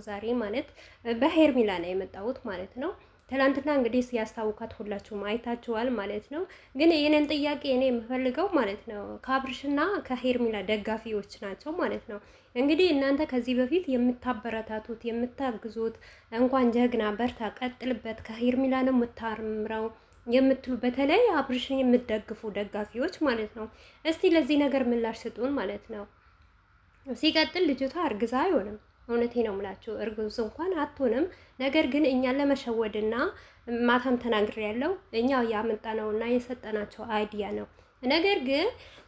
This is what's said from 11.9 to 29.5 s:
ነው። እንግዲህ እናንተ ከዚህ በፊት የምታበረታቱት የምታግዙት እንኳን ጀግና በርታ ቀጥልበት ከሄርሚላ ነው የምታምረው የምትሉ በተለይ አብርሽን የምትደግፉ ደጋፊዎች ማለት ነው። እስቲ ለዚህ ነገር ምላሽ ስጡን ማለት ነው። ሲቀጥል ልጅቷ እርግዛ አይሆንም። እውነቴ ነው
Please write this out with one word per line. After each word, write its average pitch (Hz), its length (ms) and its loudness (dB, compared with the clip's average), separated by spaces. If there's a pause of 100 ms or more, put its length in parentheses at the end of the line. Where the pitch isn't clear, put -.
ነው። 208 120 -10 (360)
እንግዲህ 302 340 4
እናንተ 277 360 2
ከዚህ 254 300 -2
በፊት 254 320 2
የምታበረታቱት 233 1160 -2
የምታግዙት 226 920 -4 (340)
እንኳን 247 400 4
ጀግና 240 320 2 (100)
በርታ 226 420 -4
ቀጥልበት 233 680 -6
ከሄርሚላ 247 580 0
ነው 262 120 2
የምታምረው 220 920 -2 (420)
የምትሉ 262 500 4
በተለይ 277 540 4
አብርሽን 262 460 0
የምትደግፉ 226 720 2
ደጋፊዎች 208 720 -4
ማለት 226 340 0
ነው። 226 120 -10 (380)
እስቲ 330 260 4
ለዚህ 302 280 4
ነገር 269 260 2
ምላሽ 233 340 0
ስጡን 240 340 -4
ማለት 208 360 -4
ነው። 208 160 -10 (1000)
ሲቀጥል 311 600 2
ልጅቷ 269 380 0
እርግዛ 233 360 -2
አይሆንም። 220 380 0 (300)
እውነቴ 233 280 0
ነው 220 180 0